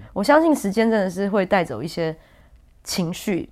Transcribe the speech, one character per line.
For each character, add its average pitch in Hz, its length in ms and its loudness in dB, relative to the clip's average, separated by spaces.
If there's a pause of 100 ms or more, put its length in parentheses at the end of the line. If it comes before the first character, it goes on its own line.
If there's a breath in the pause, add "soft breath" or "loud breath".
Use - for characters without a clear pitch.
(120 loud breath)
我 - 100 -4
相 285 200 4
信 320 120 4
时 269 160 -2
间 226 220 2
真 220 80 2
的 190 100 0
是 196 200 -2
会 196 160 2
带 185 180 2
走 117 180 -8
一 156 60 -6
些 160 260 -4 (720 soft breath)
情 175 300 -4
绪， - 380 -4